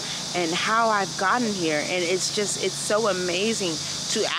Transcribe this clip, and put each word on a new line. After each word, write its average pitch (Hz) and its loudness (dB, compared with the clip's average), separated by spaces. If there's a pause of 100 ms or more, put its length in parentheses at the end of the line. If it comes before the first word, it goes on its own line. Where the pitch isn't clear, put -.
(340)
and 170 0
how 220 2
I've 196 2
gotten 214 2
here. 160 0
And 180 0
it's 175 0
just, 208 -2
it's - -2
so 214 2
amazing 180 0 (400)
to 208 2 (120)